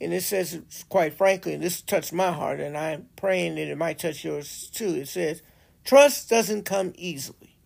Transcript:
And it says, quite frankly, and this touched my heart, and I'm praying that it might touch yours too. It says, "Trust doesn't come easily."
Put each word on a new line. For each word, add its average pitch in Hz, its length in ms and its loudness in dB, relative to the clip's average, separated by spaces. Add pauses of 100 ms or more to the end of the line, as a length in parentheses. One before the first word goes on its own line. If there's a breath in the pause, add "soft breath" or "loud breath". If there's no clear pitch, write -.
And 170 140 -4
it 180 80 -2
says, 170 380 -2 (280)
quite 165 260 2
frankly, 190 400 2
and 147 80 -8
this 175 180 -2
touched 165 320 -2
my 180 180 2
heart, 147 300 -4
and 147 160 -6
I'm 156 400 -6
praying 180 400 0
that 156 120 -6
it 147 80 -6
might 160 220 -4
touch 156 260 -6
yours 147 480 -10
too. 196 220 -2
It 165 140 -6
says, 165 340 -4 (420 soft breath)
"Trust 277 460 8
doesn't 214 340 2
come 190 300 -2
easily." - 720 -12